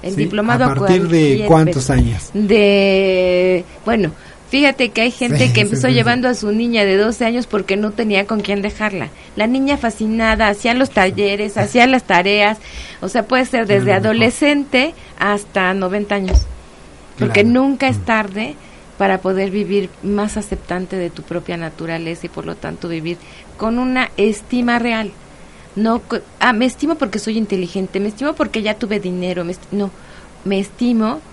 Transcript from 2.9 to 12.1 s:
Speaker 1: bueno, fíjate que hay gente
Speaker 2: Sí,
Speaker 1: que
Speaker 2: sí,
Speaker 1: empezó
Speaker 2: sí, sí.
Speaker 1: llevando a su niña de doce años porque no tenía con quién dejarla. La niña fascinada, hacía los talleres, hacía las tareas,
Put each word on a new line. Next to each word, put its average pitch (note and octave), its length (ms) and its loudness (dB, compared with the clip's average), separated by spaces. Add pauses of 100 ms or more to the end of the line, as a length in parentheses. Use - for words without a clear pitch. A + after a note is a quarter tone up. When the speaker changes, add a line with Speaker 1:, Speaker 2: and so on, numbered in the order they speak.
Speaker 1:
bueno, G#3+ 240 0 (400)
fíjate C4+ 400 2
que A3+ 120 -4
hay A#3+ 80 2
gente B3 360 0
Speaker 2:
Sí, - 60 2
Speaker 1:
que - 20 2
Speaker 2:
sí, G#3+ 80 4
Speaker 1:
empezó A3 240 0
Speaker 2:
sí, - 20 4
sí. B3+ 60 4
Speaker 1:
llevando A#3+ 340 2
a B3 60 2
su G#3 180 -2
niña A3+ 320 2
de F#3+ 140 4
doce A3+ 260 0
años A#3 220 -2
porque G3 320 -2
no G#3 140 -2
tenía G3+ 340 0
con G#3+ 140 -2
quién G3+ 200 -2
dejarla. G3 480 -6 (280)
La G#3 100 0
niña C4+ 320 0
fascinada, A3 680 0
hacía G#3 260 0
los C4 160 0
talleres, G3+ 680 0
hacía A3+ 300 4
las C4 180 2
tareas, G3+ 540 2 (420)